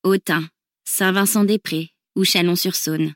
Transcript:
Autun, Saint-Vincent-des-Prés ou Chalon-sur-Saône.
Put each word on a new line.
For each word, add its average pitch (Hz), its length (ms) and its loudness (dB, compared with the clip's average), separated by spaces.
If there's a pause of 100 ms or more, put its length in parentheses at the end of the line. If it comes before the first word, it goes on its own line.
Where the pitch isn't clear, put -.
Autun, 165 460 0 (360)
Saint-Vincent-des-Prés 196 1040 0 (260)
ou 190 80 2
Chalon-sur-Saône. 170 920 0